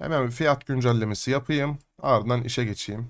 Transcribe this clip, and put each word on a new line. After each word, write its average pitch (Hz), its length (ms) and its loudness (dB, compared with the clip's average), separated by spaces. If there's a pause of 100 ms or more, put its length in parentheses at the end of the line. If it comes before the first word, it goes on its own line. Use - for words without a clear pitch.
Hemen 147 240 0
bir 120 60 -2
fiyat 143 340 2
güncellemesi 120 680 0
yapayım. 143 460 0 (240)
Ardından 120 420 2
işe 120 220 -2
geçeyim. 107 440 -6